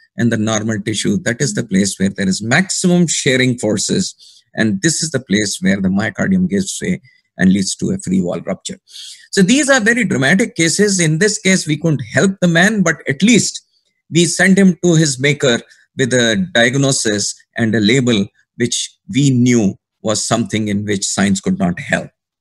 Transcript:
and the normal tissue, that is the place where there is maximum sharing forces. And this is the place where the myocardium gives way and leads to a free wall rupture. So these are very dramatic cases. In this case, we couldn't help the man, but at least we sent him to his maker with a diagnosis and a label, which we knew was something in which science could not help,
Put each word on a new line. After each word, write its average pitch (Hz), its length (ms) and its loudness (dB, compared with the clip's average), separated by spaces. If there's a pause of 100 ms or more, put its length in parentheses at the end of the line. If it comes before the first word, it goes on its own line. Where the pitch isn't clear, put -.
(160)
and 117 140 0
the 113 60 0
normal 110 440 -2
tissue, 101 380 -2
that 113 220 -4
is 139 140 -2
the - 100 -4
place 98 340 -2
where 95 120 0
there 98 180 -4
is 92 140 -2
maximum 175 640 0
sharing 127 500 0
forces. 101 560 -2 (420)
And 104 260 0
this 160 200 -2
is 160 80 -6
the 131 100 -4
place 101 400 -2
where 95 200 0
the 95 80 -2
myocardium 98 600 0
gives 95 340 -2
way 90 180 -4 (380)
and 95 140 4
leads 98 240 -2
to 92 140 -4
a 95 80 -4
free 92 240 -2
wall 85 180 -6
rupture. - 380 -10 (540)
So 196 100 4
these 254 260 2
are 269 120 4
very 233 240 0
dramatic 151 500 0
cases. 185 460 0
In 156 180 2
this 208 200 0
case, 185 280 0
we 151 100 -2
couldn't 160 360 -2
help 190 280 2
the 180 60 2
man, 185 360 2
but 165 140 0 (120)
at 139 140 -4
least 214 380 2 (500)
we 160 160 2
sent 185 300 2
him 190 280 4
to 175 100 4
his 151 240 2
maker 135 420 0 (360)
with 127 160 -2
a 113 400 2
diagnosis 120 800 0 (220)
and 113 180 0
a 113 60 2
label, 113 460 2 (300)
which - 400 -6 (160)
we 139 180 2
knew 120 440 2 (280)
was 107 220 -2
something 107 440 -2
in 101 160 -4
which 101 200 -4
science 98 360 0
could 95 180 -2
not 90 220 -2
help, - 300 -4 (300)